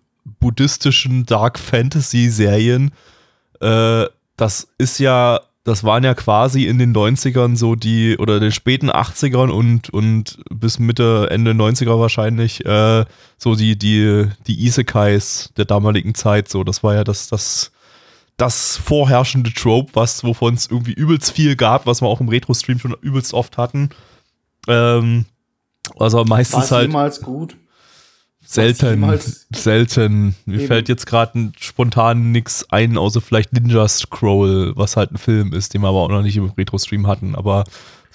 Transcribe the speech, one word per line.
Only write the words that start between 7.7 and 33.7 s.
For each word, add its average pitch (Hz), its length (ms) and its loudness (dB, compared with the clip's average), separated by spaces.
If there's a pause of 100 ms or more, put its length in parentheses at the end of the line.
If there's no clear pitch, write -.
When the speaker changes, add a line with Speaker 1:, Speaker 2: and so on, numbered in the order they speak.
Speaker 1:
die, 113 420 0
oder 104 220 0
den 107 120 2
späten 131 380 -2
achtzigern 127 640 0
und, 117 400 0
und 110 480 -2 (100)
bis 110 300 -4
Mitte, 117 500 2
Ende 113 240 2
neunziger 117 460 2
wahrscheinlich, 113 680 -2
äh, 110 400 2 (320)
so 117 180 0
die, 110 220 0
die, 104 500 2 (200)
die 113 180 -2
Isekais 104 920 0
der 104 80 -2
damaligen 104 500 0
Zeit, 104 340 0
so. 92 140 -4
Das - 200 -4
war 104 120 2
ja 104 80 0
das, 101 240 -6
das, - 440 -6 (680)
das - 400 -2
vorherrschende 131 760 0
Trope, 123 400 0
was, 117 300 -2
wovon 117 300 -2
es - 140 -4
irgendwie 117 260 -6
übelst 156 400 0
viel 147 240 0
gab, 117 280 2
was 120 160 -2
wir 123 60 2
auch 117 140 -2
im 117 80 -2
Retro-Stream 123 500 -2
schon 123 220 -6
übelst 135 320 -4
oft - 240 -4
hatten. 139 320 -2 (800)
Ähm, 117 580 2 (760)
also 113 240 2
meistens 117 360 2
Speaker 2:
War's 127 120 -2
Speaker 1:
halt 123 160 2
Speaker 2:
jemals 147 340 -4
gut? 147 360 -12 (840)
Speaker 1:
selten, 117 440 0
Speaker 2:
War's 117 100 2
jemals 101 580 -2
Speaker 1:
selten. 107 840 2 (100)
Mir 98 140 -6
Speaker 2:
Eben. 139 80 -4
Speaker 1:
fällt 113 220 0
jetzt 120 160 -4
grad 117 300 0
n-, 113 240 -4
spontan 117 720 0
nix - 380 -2
ein, 113 280 2
außer 104 240 0
vielleicht 110 320 -2
Ninja 120 340 2